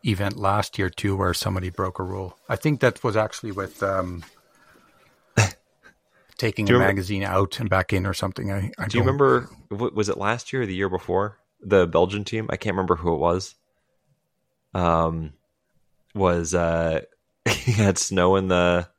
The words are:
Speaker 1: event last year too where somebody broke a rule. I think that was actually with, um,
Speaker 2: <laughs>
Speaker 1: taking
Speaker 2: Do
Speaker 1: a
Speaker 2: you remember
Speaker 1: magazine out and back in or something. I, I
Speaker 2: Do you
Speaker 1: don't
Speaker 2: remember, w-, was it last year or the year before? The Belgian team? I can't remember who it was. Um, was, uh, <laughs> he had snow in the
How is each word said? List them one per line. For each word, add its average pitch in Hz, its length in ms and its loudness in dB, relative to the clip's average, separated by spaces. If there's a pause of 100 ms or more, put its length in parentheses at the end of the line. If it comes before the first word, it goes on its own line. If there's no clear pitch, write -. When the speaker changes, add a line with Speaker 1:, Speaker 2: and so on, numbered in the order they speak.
Speaker 1:
event 101 320 0
last 101 400 0
year 92 120 0
too 98 260 -4
where 92 180 0
somebody 92 360 -4
broke 92 300 -6
a 95 40 -6
rule. 92 340 -10 (120)
I 120 80 0
think 147 240 0
that 123 220 2
was 107 120 -2
actually 107 380 -2
with, 95 280 -8
um, 90 420 -4 (1120)
Speaker 2:
<laughs> - 1000 -6
Speaker 1:
taking 110 300 -2
Speaker 2:
Do 101 60 6
Speaker 1:
a - 0 -
Speaker 2:
you - 60 8
remember 98 160 4
Speaker 1:
magazine 98 280 -4
out 95 360 0
and 95 100 -4
back 92 240 2
in 92 120 0
or 95 80 -2
something. 95 380 -4
I, 98 260 -4
I 104 100 -6
Speaker 2:
Do 113 100 -2
you 120 60 4
Speaker 1:
don't - 40 2
Speaker 2:
remember, 131 420 2 (200)
w-, 104 240 -4
was 104 160 0
it - 80 -2
last 107 340 -4
year 131 120 -4
or - 20 -2
the 95 100 -6
year 95 140 -2
before? 95 500 -4 (220)
The 95 260 4
Belgian 92 380 2
team? 110 260 -6
I - 60 -4
can't 104 180 -4
remember 90 200 2
who 82 180 -2
it 71 60 -2
was. 85 360 -2 (1160)
Um, 82 600 0 (800)
was, 87 400 2
uh, 82 480 0 (240)
<laughs> - 240 -8
he - 220 -2
had 98 260 2
snow 92 380 4
in 95 120 0
the 87 520 2